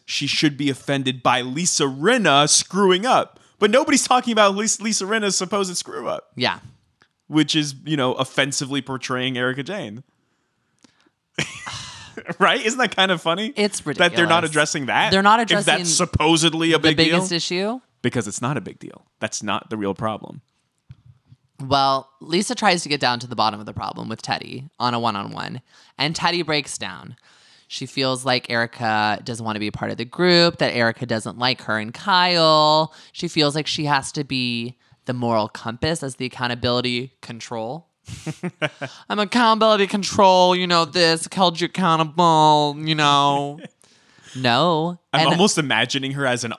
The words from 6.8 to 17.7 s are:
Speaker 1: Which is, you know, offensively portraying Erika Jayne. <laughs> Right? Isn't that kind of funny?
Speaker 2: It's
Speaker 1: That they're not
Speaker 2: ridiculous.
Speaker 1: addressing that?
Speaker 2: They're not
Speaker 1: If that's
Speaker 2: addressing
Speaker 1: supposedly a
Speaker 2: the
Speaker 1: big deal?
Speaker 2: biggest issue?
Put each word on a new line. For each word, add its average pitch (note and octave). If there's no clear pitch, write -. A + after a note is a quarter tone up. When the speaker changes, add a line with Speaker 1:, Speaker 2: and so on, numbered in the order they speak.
Speaker 1:
Which D3+
is, D3
you D3+
know, B2+
offensively C3+
portraying B2+
Erika B2+
Jayne. C3
<laughs> -
Right? F#3+
Isn't A#3+
that A#3
kind F#3+
of E3
funny? G3
Speaker 2:
It's G#3
Speaker 1:
That C#3+
they're F3
not E3
Speaker 2:
ridiculous. D#3+
Speaker 1:
addressing D3+
that? C3
Speaker 2:
They're F#3+
not G#3+
Speaker 1:
If A3
that's D#3+
Speaker 2:
addressing F3
Speaker 1:
supposedly E3
a D#3+
Speaker 2:
the D3
Speaker 1:
big C#3+
deal? D#3+
Speaker 2:
biggest F#3
issue? F#3+